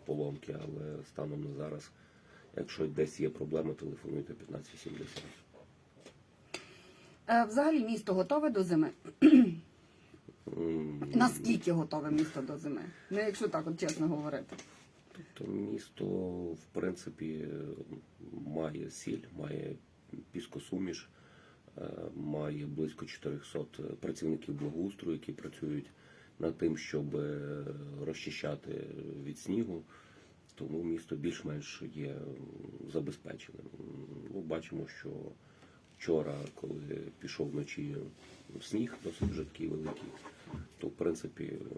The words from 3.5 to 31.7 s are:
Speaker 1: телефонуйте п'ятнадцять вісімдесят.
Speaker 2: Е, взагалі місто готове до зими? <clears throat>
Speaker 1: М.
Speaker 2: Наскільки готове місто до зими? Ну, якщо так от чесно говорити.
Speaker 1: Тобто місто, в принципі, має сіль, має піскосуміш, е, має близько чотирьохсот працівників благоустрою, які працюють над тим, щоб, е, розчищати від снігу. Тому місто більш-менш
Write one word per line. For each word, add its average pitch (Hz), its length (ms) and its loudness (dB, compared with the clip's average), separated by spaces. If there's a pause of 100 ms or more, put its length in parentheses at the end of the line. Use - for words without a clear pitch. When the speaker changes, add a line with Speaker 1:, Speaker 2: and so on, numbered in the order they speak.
Speaker 1:
телефонуйте 73 600 -4
п'ятнадцять - 400 -10
вісімдесят. - 480 -8 (2000)
Speaker 2:
Е, 233 160 8
взагалі 277 400 6
місто 214 300 2
готове 285 360 6
до 196 140 6
зими? 160 260 8 (300)
<clears throat> 302 100 12 (1300)
Speaker 1:
М. 82 460 0 (120)
Speaker 2:
Наскільки 233 580 6
готове 151 380 2
місто 156 320 4
до 143 160 -4
зими? 135 220 -4 (300)
Ну, 196 80 2
якщо 208 300 2
так 156 180 0
от 165 140 -2
чесно 160 280 2
говорити. 147 480 -2 (560)
Speaker 1:
Тобто 101 400 -8
місто, 101 520 -2 (480)
в 80 200 -10
принципі, 80 760 -2 (960)
має 78 440 -2
сіль, - 320 -4 (160)
має - 360 -4 (580)
піскосуміш, 95 760 -4 (680)
е, - 100 -6 (280)
має 76 500 -2
близько 76 400 -2
чотирьохсот - 960 -6
працівників 78 540 0
благоустрою, 80 640 -2
які - 160 -8
працюють 76 580 -4 (480)
над 165 200 0
тим, 80 180 4
щоб, 73 400 -2
е, 73 480 -2 (420)
розчищати 76 800 -4 (400)
від - 140 -6
снігу. 95 440 0 (720)
Тому 80 280 -4
місто 82 340 0
більш-менш 73 680 -4 (120)